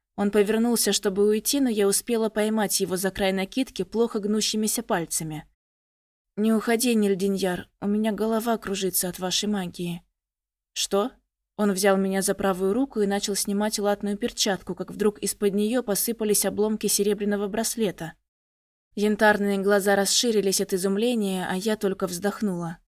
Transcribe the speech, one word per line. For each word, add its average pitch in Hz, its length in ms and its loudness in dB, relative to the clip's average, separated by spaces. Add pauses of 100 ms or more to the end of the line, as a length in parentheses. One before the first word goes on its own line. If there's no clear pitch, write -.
(180)
Он 202 120 2
повернулся, 220 640 4
чтобы 202 320 2
уйти, 214 360 2
но 262 80 2
я 202 180 2
успела 220 420 0
поймать 214 500 0
его 190 160 -2
за 190 140 0
край 190 220 0
накидки 190 500 -2
плохо 226 380 -2
гнущимися 214 640 -2
пальцами. 160 640 -4 (880)
«Не 220 180 2
уходи, 233 400 2
Нильдиньяр, 196 760 0 (120)
у 196 60 -4
меня 214 240 0
голова 220 480 0
кружится 190 500 -4
от 175 80 -8
вашей 185 320 -2
магии». 175 540 -6 (720)
«Что?» 202 380 0 (480)
Он 202 140 2
взял 196 240 4
меня 190 240 0
за 190 140 0
правую 190 380 0
руку 247 280 0
и 208 40 2
начал 202 300 -2
снимать 208 440 -2
латную 202 380 0
перчатку, 196 580 -4
как 180 160 -10
вдруг 208 280 0
из-под 202 360 -2
неё 220 280 0
посыпались 208 640 0
обломки 208 420 0
серебряного 202 640 0
браслета. 208 640 -4 (800)
Янтарные 202 640 2
глаза 196 400 2
расширились 196 640 2
от 190 100 -4
изумления, 196 800 0
а 185 80 -2
я 214 180 -2
только 196 320 -2
вздохнула. 180 680 -4 (200)